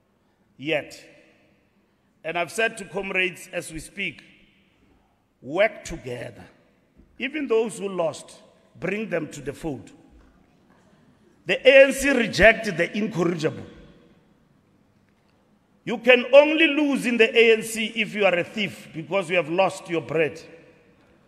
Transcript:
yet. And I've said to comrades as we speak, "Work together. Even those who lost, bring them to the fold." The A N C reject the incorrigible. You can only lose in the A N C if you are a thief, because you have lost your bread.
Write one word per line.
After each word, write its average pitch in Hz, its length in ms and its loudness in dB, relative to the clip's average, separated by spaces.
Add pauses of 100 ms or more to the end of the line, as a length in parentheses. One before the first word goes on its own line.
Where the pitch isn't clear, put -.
(580)
yet. 143 540 -6 (1120)
And 165 160 -6
I've 175 120 -6
said 226 280 -2
to 294 60 -14
comrades 185 680 -6
as 170 180 -10
we 160 60 -14
speak, 170 460 -12 (1200)
"Work 190 420 -2
together. 120 580 -12 (760)
Even 277 260 -6
those 226 320 0
who 190 100 -8
lost, 170 520 -6 (400)
bring 202 320 -6
them 160 160 -4
to 143 140 -16
the 131 120 -10
fold." 131 380 -10 (1500)
The 202 140 -2 (100)
A 277 160 10
N 269 80 2
C 269 160 -2
reject 208 680 4
the 170 220 -4
incorrigible. 160 720 -4 (2250)
You 233 160 -6
can 247 340 4
only 302 320 8
lose 285 400 0
in 240 120 0
the 220 120 4
A 226 280 6
N 220 40 -6
C 214 340 -6
if 196 200 -4
you 208 100 0
are 180 80 4
a 175 100 0
thief, - 480 -8
because 160 380 -6
you 185 60 -4
have 156 140 0 (120)
lost - 260 -2
your 165 140 -4
bread. 143 400 -4 (880)